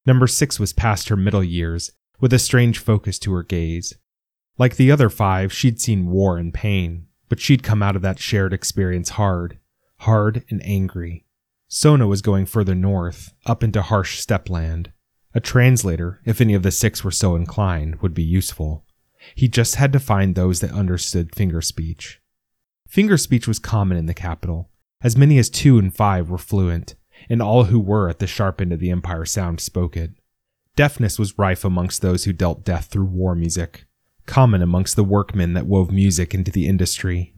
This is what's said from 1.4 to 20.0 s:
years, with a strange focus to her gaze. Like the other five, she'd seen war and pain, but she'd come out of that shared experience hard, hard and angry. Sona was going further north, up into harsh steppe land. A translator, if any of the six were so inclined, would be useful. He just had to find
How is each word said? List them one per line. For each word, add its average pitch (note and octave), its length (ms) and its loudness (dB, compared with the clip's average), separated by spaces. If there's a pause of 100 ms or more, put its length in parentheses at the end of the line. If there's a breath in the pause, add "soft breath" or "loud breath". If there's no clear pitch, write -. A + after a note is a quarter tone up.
years, E2+ 480 -4 (280)
with B2+ 140 2
a B2+ 40 4
strange A#2+ 400 2
focus G2+ 420 -2
to F#2+ 140 -4
her F2 80 -2
gaze. E2+ 540 -6 (600)
Like B2 200 2
the C3 140 6
other C#3+ 180 4
five, G2 420 0
she'd A#2+ 300 0
seen F#2+ 300 0
war F#2+ 260 2
and E2+ 160 -6
pain, F2 540 -4 (200)
but - 140 -2
she'd C3+ 220 2
come G#2+ 200 0
out G2 120 0
of F#2+ 80 -2
that F#2 160 -2
shared G2 340 -2
experience F2+ 580 -4
hard, F2+ 480 -2 (400)
hard A2 500 0
and G#2+ 140 -4
angry. F#2 640 -6 (420)
Sona D3 400 4
was G2 140 0
going F#2+ 240 2
further F#2+ 300 0
north, F#2 580 -2 (120)
up A2+ 180 -2
into G#2+ 180 0
harsh G2 380 -2
steppe - 300 -4
land. E2 420 -6 (420)
A A#2+ 80 0
translator, G2 840 2
if A2+ 160 -2
any A2 140 4
of G2 100 2
the F#2+ 80 2
six - 320 -2
were F#2+ 80 -4
so F2+ 240 0
inclined, E2 680 -4
would F2+ 120 -2
be E2 100 -2
useful. D#2+ 600 -4 (480 loud breath)
He B2+ 160 0
just A2+ 260 0
had C#3 160 2
to C#3 80 2
find G2 360 0